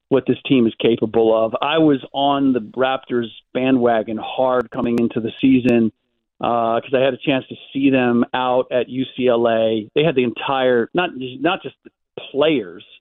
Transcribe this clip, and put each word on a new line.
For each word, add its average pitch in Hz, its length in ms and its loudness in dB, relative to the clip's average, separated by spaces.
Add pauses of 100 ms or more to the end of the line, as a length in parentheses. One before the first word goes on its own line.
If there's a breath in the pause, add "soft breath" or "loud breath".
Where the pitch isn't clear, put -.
(100)
what 135 160 2
this 127 200 0
team 123 200 4
is - 80 -2
capable 113 600 2
of. 113 260 0
I 147 180 0
was 147 340 2
on 139 400 0
the 123 80 -2
Raptors 123 720 -4 (240)
bandwagon 117 640 0
hard 127 520 -2
coming 117 300 -4
into 120 180 -2
the 110 220 -6
season, 120 500 4 (500)
uh, 117 400 0
'cause 127 140 -4
I 127 60 2
had 131 140 2
a 120 40 -10
chance 131 300 -2
to - 80 -14 (160)
see 139 160 0
them 123 360 2 (100)
out 127 360 0
at 123 200 -2
U 127 160 -4 (100)
C 123 120 0
L 117 200 4
A. 113 460 0
They 147 100 2
had 156 100 0
the 127 100 2
entire, 127 680 0
not, 170 240 -2
not 131 460 -4
just 131 120 -14 (100)
the - 60 -20 (400)
players 123 540 -2 (160)